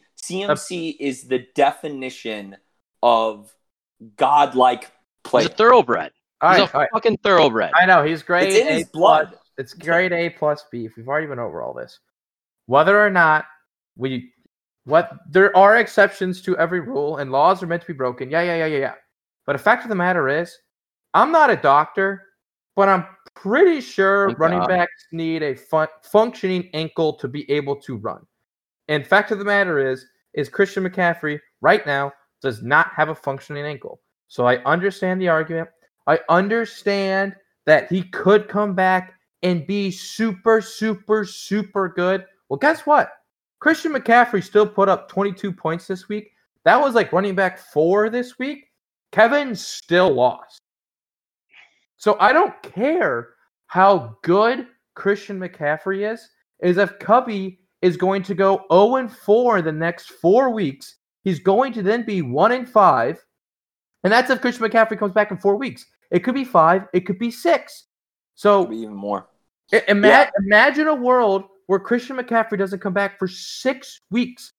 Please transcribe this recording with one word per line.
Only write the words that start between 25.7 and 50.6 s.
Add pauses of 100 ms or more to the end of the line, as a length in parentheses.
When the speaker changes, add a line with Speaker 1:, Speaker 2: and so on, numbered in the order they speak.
Speaker 3:
functioning
ankle
to
be
able
to
run. (640)
And
fact
of
the
matter
is, (280)
is
Christian
McCaffrey (200)
right
now (280)
does
not
have
a
functioning
ankle. (300)
So
I
understand
the
argument. (380)
I (100)
understand (300)
that
he
could
come
back (260)
and
be
super,
super,
super
good. (240)
Well,
guess
what? (460)
Christian
McCaffrey
still
put
up
twenty-two
points
this
week. (340)
That
was,
like,
running
back
four
this
week. (460)
Kevin
still
lost. (1400)